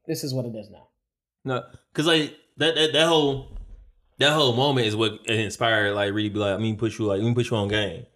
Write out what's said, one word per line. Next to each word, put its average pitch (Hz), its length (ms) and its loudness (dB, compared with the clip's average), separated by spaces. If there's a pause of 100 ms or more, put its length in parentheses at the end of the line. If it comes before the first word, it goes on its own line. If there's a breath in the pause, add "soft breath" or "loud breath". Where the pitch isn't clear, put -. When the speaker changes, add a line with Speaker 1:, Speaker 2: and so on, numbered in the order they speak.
Speaker 1:
this 160 160 -4
is 135 120 -4
what 127 100 -2
it 117 100 -8
is 104 140 -12
now." - 200 -20 (580)
Speaker 2:
No, 127 160 -4 (320)
'cause, 156 120 0
like, 160 280 2 (240)
that, 160 160 0
that, 156 180 2
that 160 160 4
whole, 147 480 0 (600)
that 147 160 4
whole 143 180 4
moment 127 340 2
is 107 100 0
what 107 300 -2
inspired, 107 680 0
like, 101 180 0
really 107 160 0
be 104 120 -4
like, 101 100 2
"Let 95 100 -2
me 110 140 -2
push 110 240 -4
you, 110 80 -2
like, 98 160 0
let 117 60 2
me 120 60 2
put 120 160 0
you 117 60 -2
on 101 120 0
game." 101 360 -4 (120)